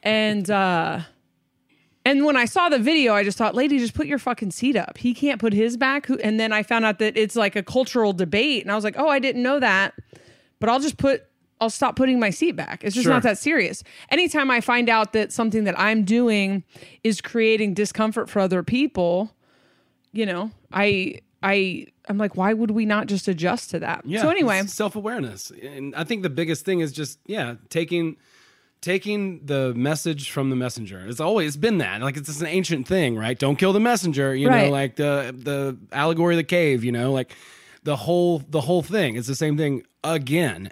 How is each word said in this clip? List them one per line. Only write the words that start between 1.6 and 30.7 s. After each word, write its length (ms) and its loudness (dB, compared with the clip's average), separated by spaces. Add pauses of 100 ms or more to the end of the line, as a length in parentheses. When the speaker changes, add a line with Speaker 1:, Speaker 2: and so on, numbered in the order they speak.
Speaker 1:
and 220 4
when 100 4
I 80 4
saw 240 2
the 100 4
video, 360 4
I 100 2
just 140 -2
thought, 160 0
"Lady, 240 2
just 160 -2
put 120 -2
your 120 -2
fucking 320 -4
seat 260 0
up. 220 -4
He 160 0
can't 260 0
put 140 2
his 240 0
back." 300 0
Who, 100 0
and 200 0
then 140 0
I 100 2
found 220 0
out 140 0
that 180 0
it's, 200 0
like, 200 0
a 60 -2
cultural 500 0
debate. 500 0
And 80 -6
I 40 0
was 100 -2
like, 140 -4
"Oh, 100 2
I 100 4
didn't 240 0
know 180 2
that, 340 2 (640)
but 80 0
I'll 120 4
just 180 -2
put, 260 2 (340)
I'll 120 0
stop 260 0
putting 240 4
my 80 2
seat 240 0
back. 320 -10
It's 100 -2
just 100 0
Speaker 2:
Sure. 100 6
Speaker 1:
not 80 4
that 160 2
serious." 440 -2 (280)
Anytime 400 2
I 100 2
find 300 2
out 240 2
that 180 0
something 320 0
that 160 0
I'm 240 4
doing 600 2 (380)
is 200 0
creating 500 2
discomfort 560 -2
for 120 0
other 220 2
people, 720 0 (800)
you 140 -2
know, 240 -4 (200)
I, 500 0 (220)
I, 440 0 (240)
I'm 80 -2
like, 180 -2
"Why 160 2
would 200 0
we 120 0
not 220 0
just 200 -2
adjust 440 -2
to 80 -6
that?" 260 -6
Speaker 2:
Yeah, 160 -4
Speaker 1:
So 80 2
anyway. 300 2
Speaker 2:
it's 160 -4
self-awareness. 760 -6 (120)
And 340 -12
I 80 -4
think 200 -4
the 40 -2
biggest 380 -4
thing 140 0
is 120 -2
just, 320 -10
yeah, 300 -6 (160)
taking, 460 -2 (640)
taking 680 -4
the 280 -2
message 540 -2
from 220 -2
the 60 -2
messenger. 520 -8